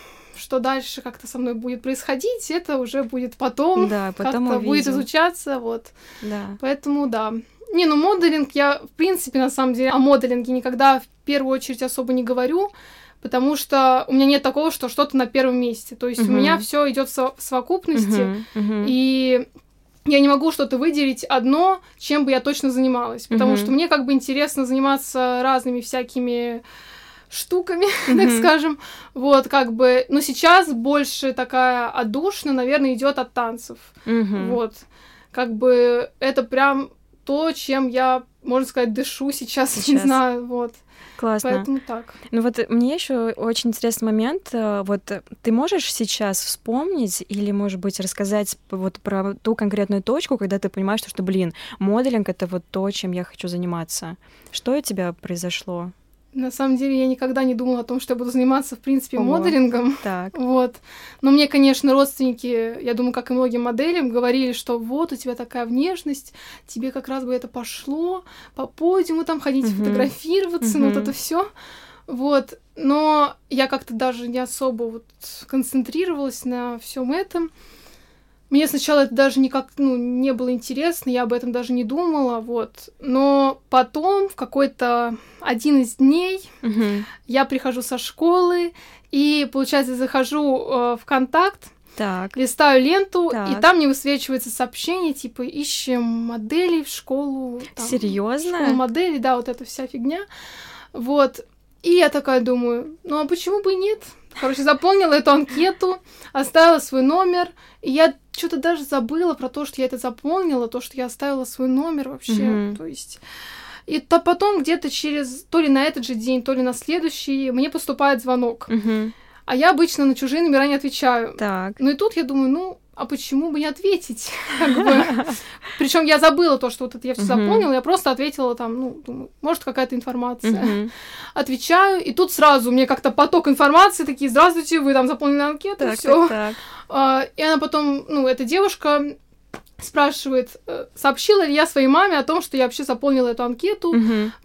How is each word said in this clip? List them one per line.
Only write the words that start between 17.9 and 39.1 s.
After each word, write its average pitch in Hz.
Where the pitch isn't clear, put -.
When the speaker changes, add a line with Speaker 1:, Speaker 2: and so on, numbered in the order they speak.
Speaker 2:
Мгм, 196
мгм. 208
Speaker 1:
и 262
я 285
не 277
могу 285
что-то 262
выделить 285
одно, 302
чем 294
бы 269
я 254
точно 277
занималась, 240
потому 214
Speaker 2:
Мгм. 208
Speaker 1:
что 214
мне 320
как 294
бы 277
интересно 277
заниматься 262
разными 254
всякими 240
штуками, 359
<laughs> -
так 254
Speaker 2:
Мгм. 233
Speaker 1:
скажем. 302
Вот, 269
как 254
бы, 254
но 285
сейчас 330
больше 269
такая 254
отдушина, 277
наверное, 262
идёт 277
от 247
танцев. 233
Speaker 2:
Мгм. 220
Speaker 1:
Вот. 233
Как 247
бы 240
это 269
прям 269
то, 311
чем 269
я, 254
можно 262
сказать, 240
дышу 269